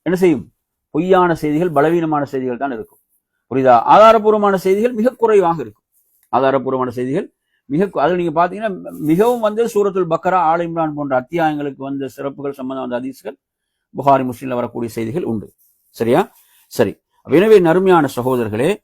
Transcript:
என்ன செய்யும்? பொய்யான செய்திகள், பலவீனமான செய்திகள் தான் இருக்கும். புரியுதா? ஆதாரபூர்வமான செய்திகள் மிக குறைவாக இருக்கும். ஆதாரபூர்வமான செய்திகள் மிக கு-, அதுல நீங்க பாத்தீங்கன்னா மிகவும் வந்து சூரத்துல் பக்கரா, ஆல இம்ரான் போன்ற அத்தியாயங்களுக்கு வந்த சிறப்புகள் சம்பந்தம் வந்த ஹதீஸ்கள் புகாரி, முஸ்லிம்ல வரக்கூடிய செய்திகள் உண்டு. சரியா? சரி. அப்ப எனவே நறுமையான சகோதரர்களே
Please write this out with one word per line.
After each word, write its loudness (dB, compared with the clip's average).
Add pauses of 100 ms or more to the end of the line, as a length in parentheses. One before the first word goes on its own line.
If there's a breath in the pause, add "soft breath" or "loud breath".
என்ன -2
செய்யும்? 0 (380)
பொய்யான 2
செய்திகள், -2
பலவீனமான 0
செய்திகள் -6
தான் -4
இருக்கும். -12 (520)
புரியுதா? 4
ஆதாரபூர்வமான 4
செய்திகள் 0
மிக -2
குறைவாக 2
இருக்கும். -14 (480)
ஆதாரபூர்வமான 0
செய்திகள் -6 (320)
மிக -2
கு-, -6
அதுல 0
நீங்க -2
பாத்தீங்கன்னா -8
மிகவும் 0
வந்து -2
சூரத்துல் -2
பக்கரா, 0
ஆல 2
இம்ரான் -4
போன்ற -2
அத்தியாயங்களுக்கு -4
வந்த -8
சிறப்புகள் -10
சம்பந்தம் -10
வந்த -4
ஹதீஸ்கள் -12 (600)
புகாரி, 2
முஸ்லிம்ல -6
வரக்கூடிய -6
செய்திகள் -6
உண்டு. -6 (360)
சரியா? 0 (360 soft breath)
சரி. -4 (120)
அப்ப 0
எனவே 8
நறுமையான 4
சகோதரர்களே -2